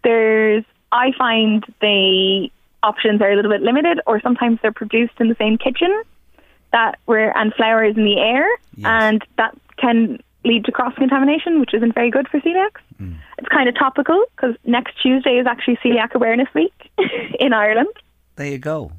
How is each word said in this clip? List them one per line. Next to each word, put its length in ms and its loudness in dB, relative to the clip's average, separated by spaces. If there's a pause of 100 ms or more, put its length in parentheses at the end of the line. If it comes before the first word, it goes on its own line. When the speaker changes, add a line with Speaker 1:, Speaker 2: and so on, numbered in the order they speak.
Speaker 1:
there's, 600 2 (280)
I 260 2
find 460 0 (180)
the 680 0 (340)
options 380 0
are 100 2
a 40 2
little 160 0
bit 100 0
limited, 440 0
or 140 0
sometimes 420 0
they're 120 -2
produced 460 -2
in 100 2
the 60 0
same 220 0
kitchen 340 0 (800)
that 340 0
where, 320 0
and 160 0
flour 300 2
is 140 2
in 60 2
the 160 2
air, 260 0 (300)
Speaker 2:
Yes. 140 -12
Speaker 1:
and 360 2 (120)
that 180 -2 (220)
can 420 0 (240)
lead 220 0
to 80 -2
cross-contamination, 880 0
which 120 -2
isn't 200 0
very 180 0
good 160 0
for 140 -2
celiacs. 400 -2 (200)
Speaker 2:
Mm. 120 -12 (240)
Speaker 1:
It's 100 -14
kinda 240 2
topical, 500 0 (140)
'cause 200 -2 (100)
next 360 -2
Tuesday 360 2
is 100 0
actually 300 -2
Celiac 380 -2
Awareness 380 2
Week 200 0 (240)
<laughs> 420 -4
in 140 2
Ireland. 340 2 (480)
Speaker 2:
There 120 -8
you 100 -6
go. 420 -8